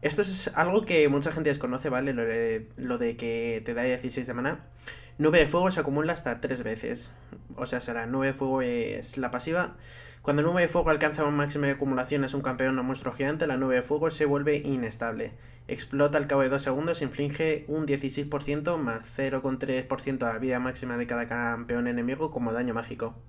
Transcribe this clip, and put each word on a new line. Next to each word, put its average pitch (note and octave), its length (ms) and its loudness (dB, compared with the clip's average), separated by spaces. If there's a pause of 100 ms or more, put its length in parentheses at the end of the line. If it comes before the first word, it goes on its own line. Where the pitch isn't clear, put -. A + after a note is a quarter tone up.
Esto D#3 180 2
es F#3+ 340 -2
algo F3+ 300 4
que D#3 220 6
mucha C#3+ 240 2
gente D#3 180 0
desconoce, C3+ 380 -2
¿vale? C3+ 240 0
Lo A#2 140 0
de, A2+ 500 0
lo B2 220 -4
de A#2 180 0
que A#2 480 -2
te A#2 100 -4
da A#2+ 100 -2
dieciséis B2 440 -2
de B2 60 -6
mana. B2+ 320 -4 (520)
Nube D#3 220 6
de D3 80 8
Fuego F3+ 240 4
se F3+ 80 -2
acumula D3 320 2
hasta A#2+ 300 -4
tres B2+ 200 -2
veces. A#2 540 -6 (400)
O B2+ 100 -6
sea, B2 140 -4
será A#2 260 -4
Nube C3+ 220 0
de C3+ 60 2
Fuego C3 280 0
es A#2 560 -2
la B2+ 140 -2
pasiva. D#3+ 460 -2 (440)
Cuando C#3+ 200 4
Nube F3 220 4
de E3 40 4
Fuego E3 220 4
alcanza D3+ 340 4
un D3 120 2
máximo C#3+ 320 0
de C#3 40 2
acumulaciones, C3+ 600 0
un C#3 80 -2
campeón C3 360 0
o B2 60 0
monstruo C3 300 -4
gigante, D3+ 340 0
la C3+ 80 0
Nube C3 200 2
de B2+ 60 4
Fuego D3+ 300 2
se D#3 140 0
vuelve C#3+ 320 2
inestable. A#2 760 -2 (380)
Explota C#3+ 480 2
al C#3+ 100 0
cabo C#3 140 4
de C3 80 4
dos - 140 0
segundos, D#3+ 380 0
inflige D3 680 0
un D#3 160 0
dieciséis C#3 420 -2
por D3 160 -2
ciento D3+ 340 0
más A#2 260 -2 (120)
cero C3+ 260 0
coma C3 160 -2
tres B2+ 280 -2
por C3+ 160 -4
ciento C3 240 -2
a A#2 80 2
la A2 60 -4
vida B2 200 0
máxima B2+ 380 -4
de A#2+ 100 -2
cada A#2+ 200 -2
campeón A#2+ 600 -2
enemigo B2 420 -2
como A#2+ 220 -2
daño A#2+ 220 -2
mágico. A2+ 420 -6 (140)